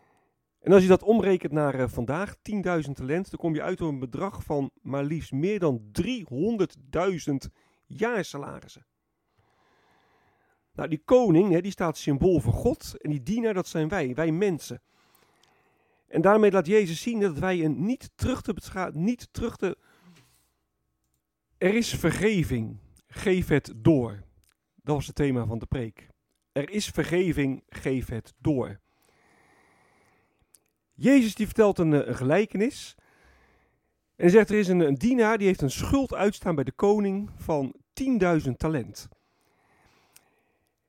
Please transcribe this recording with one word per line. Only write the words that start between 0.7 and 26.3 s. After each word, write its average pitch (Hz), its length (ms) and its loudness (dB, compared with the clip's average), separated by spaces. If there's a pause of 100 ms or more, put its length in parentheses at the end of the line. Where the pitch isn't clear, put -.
als 196 100 10
je 190 60 4
dat 180 160 8
omrekent 185 480 2
naar, 143 280 0
eh, 123 80 0
vandaag, 135 540 -6
tienduizend 175 540 -4
talent, 151 340 -4
dan 160 100 -14
kom 165 160 -2
je 147 60 -4
uit 175 200 -4
op 170 60 -4
een 143 120 -4
bedrag 131 440 -8
van 139 280 -4 (100)
maar 139 220 -4
liefst 147 280 -6
meer 180 280 -2
dan 123 320 -2
driehonderdduizend 170 1600 -4 (360)
jaarsalarissen. 156 1000 -8 (1900)
Nou, - 160 -8
die 151 160 -4
koning, 214 460 6
hè, 165 100 4
die 190 100 -6
staat 170 260 -4
symbool 156 420 2
voor 110 140 0
God - 480 -2
en 151 80 -6
die 143 140 -6
dienaar, 220 300 -2
dat 180 140 -4
zijn 156 200 -2
wij, 151 280 -4
wij 160 160 0
mensen. 170 500 -2 (1300)
En 165 140 0
daarmee 208 300 6
laat 180 160 2
Jezus 185 340 2
zien 233 180 -4
dat 180 200 0
wij 180 260 -2
een 156 200 0
niet 254 300 -6
terug 254 260 -4
te 226 120 -6
bescha-, - 400 -8
niet 190 380 -4
terug 233 260 -8
te, - 200 -4 (1800)
er 190 180 2
is 233 140 0
vergeving, 135 880 0 (300)
geef 185 400 0
het 143 280 0
door. 113 480 2 (520)
Dat 147 200 -4
was 135 120 -4
het 147 80 -14
thema 131 300 0
van 110 140 -4
de 101 60 -12
preek. 117 420 -8 (440)